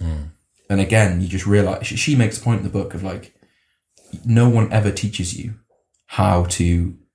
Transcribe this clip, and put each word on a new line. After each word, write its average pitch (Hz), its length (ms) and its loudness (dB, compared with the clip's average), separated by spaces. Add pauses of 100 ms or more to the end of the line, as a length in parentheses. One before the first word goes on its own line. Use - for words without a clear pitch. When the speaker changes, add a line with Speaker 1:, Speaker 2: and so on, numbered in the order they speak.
Speaker 1:
Mm. 78 260 -6 (420)
Speaker 2:
And 98 120 2
again, 95 400 2
you 92 80 -2
just 92 180 -6
realise, 101 400 2
she, 120 80 -8
she 143 220 0
makes 110 200 2
a - 40 -16
point 117 160 0
in 95 80 -6
the 92 40 -6
book 95 240 -6
of, 92 100 -10
like, 92 300 -10 (920)
no 120 240 6
one 113 240 4
ever 107 180 2
teaches 95 460 -6
you 113 160 -10 (540)
how 95 380 2
to 87 480 0 (220)